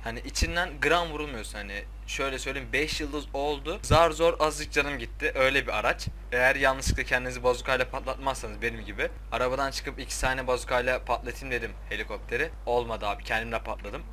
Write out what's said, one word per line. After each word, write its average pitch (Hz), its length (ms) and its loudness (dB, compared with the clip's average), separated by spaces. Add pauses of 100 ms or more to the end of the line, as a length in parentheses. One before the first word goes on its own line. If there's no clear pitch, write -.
Hani 117 160 -6
içinden 175 500 0 (120)
gram 165 280 4
vurulmuyorsun. 147 480 -6
Hani 101 260 -6 (240)
şöyle 135 320 -2
söyleyeyim, 135 340 -6
beş 151 280 0
yıldız 147 320 -4
oldu. 147 500 -2
Zar 160 280 8
zor 165 280 4
azıcık 151 340 0
canım 143 260 2
gitti. 117 360 -4
Öyle 135 320 6
bir 107 100 0
araç. 120 300 2 (240)
Eğer 127 240 6
yanlışlıkla 135 480 4
kendinizi 127 400 0
bazukayla 127 460 4
patlatmazsanız 131 720 -4
benim 113 240 -4
gibi. 113 240 -4 (220)
Arabadan 127 400 0
çıkıp 131 280 -8
iki - 220 -6
tane 131 260 0
bazukayla 127 580 2
patlatayım 123 460 -2
dedim 113 200 -4 (180)
helikopteri. 110 600 -4 (160)
Olmadı 117 420 0
abi, 101 160 -4
kendimle 113 360 0
patladım. 110 540 -8